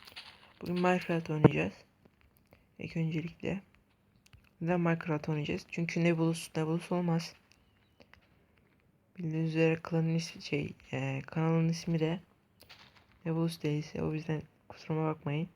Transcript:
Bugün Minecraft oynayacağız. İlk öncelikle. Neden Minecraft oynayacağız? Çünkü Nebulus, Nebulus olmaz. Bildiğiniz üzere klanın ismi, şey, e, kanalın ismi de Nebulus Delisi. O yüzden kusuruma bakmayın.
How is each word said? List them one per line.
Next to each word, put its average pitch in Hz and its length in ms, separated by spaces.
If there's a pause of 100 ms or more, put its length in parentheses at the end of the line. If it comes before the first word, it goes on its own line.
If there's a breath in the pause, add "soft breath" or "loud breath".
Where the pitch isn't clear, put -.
(600 loud breath)
Bugün 175 140
Minecraft 180 540
oynayacağız. 156 440 (1040)
İlk 165 180
öncelikle. 165 640 (1000)
Neden 175 200
Minecraft 165 480
oynayacağız? 160 420
Çünkü 170 320
Nebulus, 165 520
Nebulus 160 360
olmaz. 170 440 (1800)
Bildiğiniz 160 320
üzere 160 340
klanın 165 320
ismi, - 260
şey, - 320 (180)
e, 135 300
kanalın 165 480
ismi 165 300
de 165 200 (1040 loud breath)
Nebulus 165 380
Delisi. 151 380
O 156 120
yüzden 156 280 (280)
kusuruma 156 460
bakmayın. 151 400